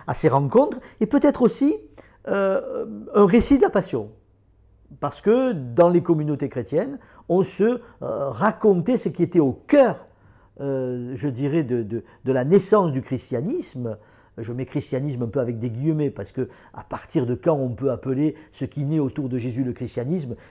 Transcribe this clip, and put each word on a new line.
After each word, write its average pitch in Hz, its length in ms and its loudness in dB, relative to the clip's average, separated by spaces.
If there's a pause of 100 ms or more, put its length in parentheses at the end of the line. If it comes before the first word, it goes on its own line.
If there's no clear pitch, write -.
à 147 60 -4
ses - 160 2
rencontres, 143 500 2 (200)
et 220 60 2
peut-être 285 360 2
aussi, 277 340 2 (520)
euh, 196 580 -2 (280)
un 208 120 8
récit 226 320 6
de 254 60 6
la 392 60 4
Passion. 123 400 -2 (880)
Parce - 220 -8
que 247 320 2
dans 147 360 2
les 175 140 2
communautés 151 460 -2
chrétiennes, 180 500 -4 (300)
on 180 140 2
se, 185 200 -2
euh, 233 160 0 (500)
racontait 190 680 2
ce - 120 -2
qui 175 140 -2
était 170 160 2
au 135 140 4
cœur, 262 520 2 (540)
euh, 127 560 -6
je 127 140 -4
dirais, 139 340 -2
de, 120 180 -2
de, 110 220 -6 (220)
de 127 60 0
la 127 120 2
naissance 190 480 4
du 131 100 -2
christianisme. 127 960 -6 (400)
Je 113 160 -10
mets 127 120 -6
christianisme 135 580 -6
un 117 40 -4
peu 139 120 -4
avec 120 200 -4
des 120 100 -4
guillemets, 147 400 -2
parce - 240 -12
que 127 160 -6 (240)
à - 100 -16
partir - 420 -4
de 123 100 -2
quand 156 200 0
on 131 140 -4
peut 127 200 -4
appeler 135 460 -2 (160)
ce - 140 -10
qui 147 180 -8
naît 156 160 -2
autour 139 300 -4
de 127 80 -4
Jésus 120 260 -4
le 123 80 -4
christianisme, 123 640 -6 (160)